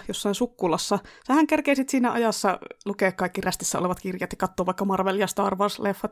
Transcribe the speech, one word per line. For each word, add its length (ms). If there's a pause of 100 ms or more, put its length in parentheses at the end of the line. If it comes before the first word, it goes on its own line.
jossain 260
sukkulassa. 640 (280)
Sähän 200
kerkeisit 420
siinä 240
ajassa 460 (260)
lukea 280
kaikki 280
rästissä 380
olevat 220
kirjat 320
ja 40
katsoa 300
vaikka 180
Marvel- 360
ja 60
Star 280
Wars-leffat 580